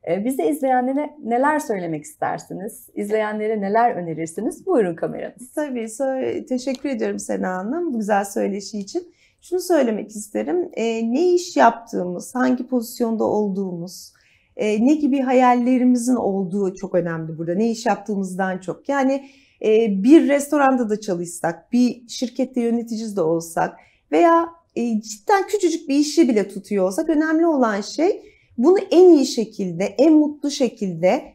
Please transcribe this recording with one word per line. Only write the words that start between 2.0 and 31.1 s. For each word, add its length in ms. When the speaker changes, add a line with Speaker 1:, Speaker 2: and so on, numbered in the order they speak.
Speaker 1:
istersiniz? 920
İzleyenlere 640
neler 360
önerirsiniz? 720
Buyurun 280
kameranız. 600
Speaker 2:
Tabii, 300
sö-, 640
teşekkür 420
ediyorum 300
Sena 360
Hanım 400
bu 40
güzel 260
söyleşi 540
için. 360
Şunu 120
söylemek 500
isterim, 640
e, 400
ne 200
iş 240
yaptığımız, 760
hangi 320
pozisyonda 580
olduğumuz, 880
e, 300
ne 80
gibi 260
hayallerimizin 960
olduğu 580
çok 200
önemli 440
burada. 160
Ne 160
iş 160
yaptığımızdan 720
çok. 300
Yani, 360
e, 220
bir 260
restoranda 600
da 100
çalışsak, 720
bir 360
şirkette 520
yöneticisi 560
de 60
olsak 540
veya, 360
e, 240
cidden 460
küçücük 420
bir 80
işi 320
bile 200
tutuyor 380
olsak 220
önemli 380
olan 340
şey 420
bunu 200
en 200
iyi 160
şekilde, 580
en 280
mutlu 380
şekilde 720